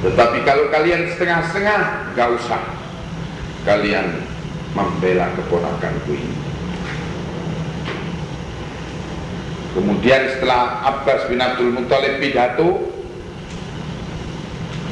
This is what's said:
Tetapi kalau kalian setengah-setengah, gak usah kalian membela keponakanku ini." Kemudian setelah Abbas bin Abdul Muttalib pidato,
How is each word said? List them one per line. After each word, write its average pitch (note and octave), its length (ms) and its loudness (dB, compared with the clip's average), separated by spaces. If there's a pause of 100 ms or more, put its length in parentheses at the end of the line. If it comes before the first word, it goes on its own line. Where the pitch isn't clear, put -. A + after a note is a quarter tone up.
Tetapi - 440 4
kalau C#3+ 200 6
kalian E3 440 4
setengah-setengah, F3 1040 2
gak A#2+ 140 4 (100)
usah A2+ 240 -2 (1040)
kalian G2 560 2 (480)
membela F2+ 640 2
keponakanku D#2+ 800 0
ini." - 240 -4 (3250)
Kemudian B2+ 560 4
setelah B2 560 2
Abbas C#3 460 2
bin B2 100 2
Abdul B2 320 2
Muttalib C3+ 480 2
pidato, C#3+ 720 2 (2000)